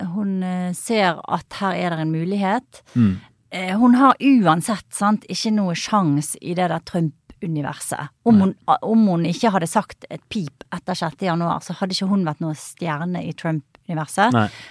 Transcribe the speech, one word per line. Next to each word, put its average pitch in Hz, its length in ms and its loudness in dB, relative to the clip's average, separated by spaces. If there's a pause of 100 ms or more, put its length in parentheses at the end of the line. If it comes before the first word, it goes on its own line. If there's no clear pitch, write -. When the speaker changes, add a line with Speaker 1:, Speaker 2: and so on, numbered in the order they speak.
Speaker 1:
Hun, 190 420 -4
eh, 180 300 -4
ser 185 560 0
at - 320 -6
her 190 140 -2
er 180 160 -2
det 165 100 -4
en 160 120 -2
mulighet. 196 680 -4 (120)
Speaker 2:
Mm. 104 220 4 (360)
Speaker 1:
Eh, 185 240 -4
hun 240 180 6
har 262 240 6
uansett, 202 720 2
sant, 208 380 0
ikke 214 240 -4
noe 196 220 0
sjans 151 680 0
i 175 140 -6
det 180 160 0
der 160 100 -2
Trump-universet. - 1300 -6 (160)
Om 226 140 8
Speaker 2:
Nei. 190 80 6
Speaker 1:
hun, 190 80 0 (280)
om 220 260 4
hun 170 180 2
ikke 190 260 0
hadde 170 160 0
sagt - 420 -4
et - 200 -12
pip 165 420 -8
etter 185 220 -8
sjette 170 320 -6
januar, 170 340 -2
så - 140 -10
hadde 190 180 -4
ikke 190 160 -2
hun 196 160 2
vært 151 160 -4
noe 156 140 -4
stjerne 170 680 -6
i 165 100 -8
Trump-universet. 165 1000 -2
Speaker 2:
Nei. 110 160 4 (220)